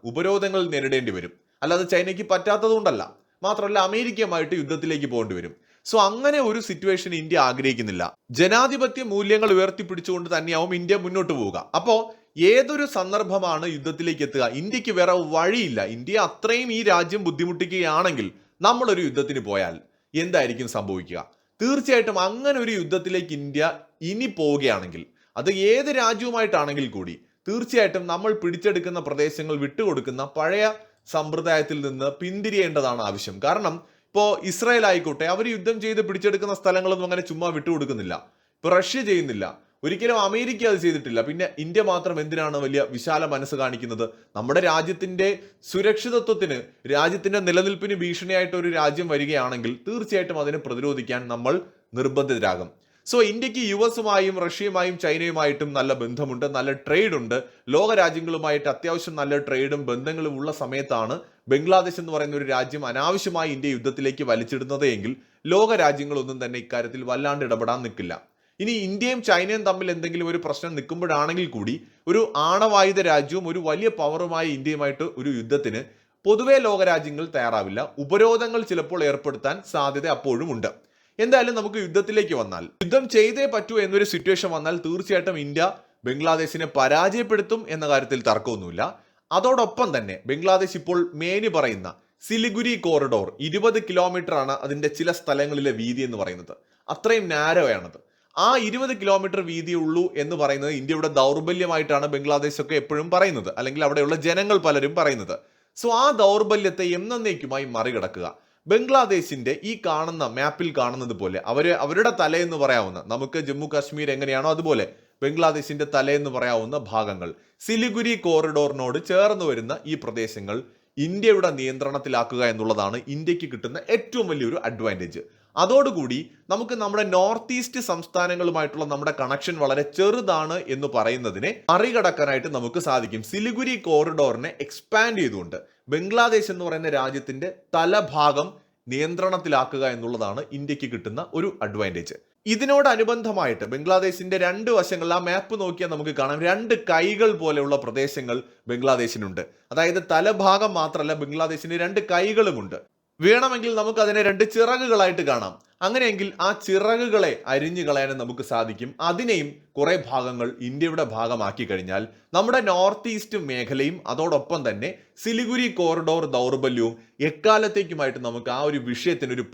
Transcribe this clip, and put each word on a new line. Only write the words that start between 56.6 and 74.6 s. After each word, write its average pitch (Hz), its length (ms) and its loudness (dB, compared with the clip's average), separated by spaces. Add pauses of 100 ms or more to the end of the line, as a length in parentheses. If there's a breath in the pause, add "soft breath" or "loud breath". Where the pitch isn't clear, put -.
ട്രേഡ് 170 400 2
ഉണ്ട്. 123 300 -2 (260 loud breath)
ലോക 196 260 4
രാജ്യങ്ങളുമായിട്ട് 160 720 2
അത്യാവശ്യം 165 480 -4
നല്ല 143 220 0
ട്രേഡും 139 480 -2
ബന്ധങ്ങളും 147 500 -4
ഉള്ള 147 160 -4
സമയത്താണ് 135 680 -4 (280 loud breath)
ബംഗ്ലാദേശ് 175 520 4
എന്ന് 160 120 -8
പറയുന്ന 147 240 -2
ഒരു 143 80 -4
രാജ്യം 135 420 -2
അനാവശ്യമായി 160 640 -2
ഇന്ത്യ 135 180 -4
യുദ്ധത്തിലേക്ക് 135 560 -2
വലിച്ചിടുന്നത് 131 640 0
എങ്കിൽ 113 300 0 (300 soft breath)
ലോക 208 280 4
രാജ്യങ്ങളൊന്നും 143 720 0
തന്നെ 123 140 -6
ഇക്കാര്യത്തിൽ 120 440 -6
വല്ലാണ്ട് 139 420 -2
ഇടപെടാൻ 117 380 0
നിൽക്കില്ല. 92 380 -8 (400)
ഇനി 208 100 -2
ഇന്ത്യയും 220 520 -2
ചൈനയും 202 400 2
തമ്മിൽ 185 280 0
എന്തെങ്കിലും 170 380 -4
ഒരു 170 160 -2
പ്രശ്നം 165 300 -6
നിൽക്കുമ്പോഴാണെങ്കിൽ 165 720 -2
കൂടി 120 360 -6 (260 loud breath)
ഒരു 214 280 2
ആണവായുധ 196 640 4
രാജ്യവും 160 480 2
ഒരു 170 100 -4
വലിയ 170 300 0
പവറുമായ 165 580 -2
ഇന്ത്യയുമായിട്ട് 143 560 -2